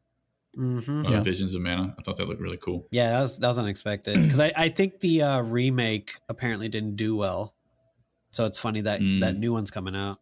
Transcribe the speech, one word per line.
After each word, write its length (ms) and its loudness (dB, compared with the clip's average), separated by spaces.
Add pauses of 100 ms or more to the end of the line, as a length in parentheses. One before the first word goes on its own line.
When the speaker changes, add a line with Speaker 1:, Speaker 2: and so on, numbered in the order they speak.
(560)
Speaker 1:
Mm-hmm. 500 -2
Speaker 2:
Uh, 40 2
Speaker 3:
Yeah. 120 4
Speaker 2:
Visions 320 -2
of 80 -4
Mana. 360 -2
I 40 -14
thought 140 -6
that 120 -4
looked 120 -8
really 180 -6
cool. 320 -6
Speaker 1:
Yeah, 200 2
that 120 2
was, 160 -4
that 100 2
was 100 0
unexpected 580 -2 (140)
'cause 100 6
I, 160 4
I 140 4
think 300 0
the, 220 4
uh, 200 2
remake 680 0 (160)
apparently 400 -4
didn't 280 -4
do 200 0
well. 380 -2 (760)
So 160 0
it's 120 -2
funny 240 -2
that 180 0
Speaker 2:
Mm. 200 4
Speaker 1:
that 160 2
new 160 0
one's 180 -2
coming 260 -6
out. 260 -6